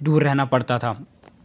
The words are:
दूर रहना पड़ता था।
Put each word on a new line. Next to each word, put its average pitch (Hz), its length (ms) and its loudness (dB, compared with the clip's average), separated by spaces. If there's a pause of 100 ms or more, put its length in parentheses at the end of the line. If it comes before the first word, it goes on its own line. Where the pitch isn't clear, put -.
दूर 151 200 2
रहना 139 220 0
पड़ता 123 340 0
था। 120 140 -4 (520)